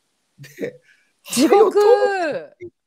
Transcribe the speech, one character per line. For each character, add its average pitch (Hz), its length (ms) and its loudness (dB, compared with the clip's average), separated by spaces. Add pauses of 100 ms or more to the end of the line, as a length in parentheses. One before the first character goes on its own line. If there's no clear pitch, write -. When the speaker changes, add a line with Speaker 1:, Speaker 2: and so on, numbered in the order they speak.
(400)
Speaker 1:
で、 - 420 -14 (420)
Speaker 2:
地 262 240 -2
獄。 392 320 2
Speaker 1:
「早 - 20 2 (480)
よ 170 220 -12
飛 - 40 -20 (320)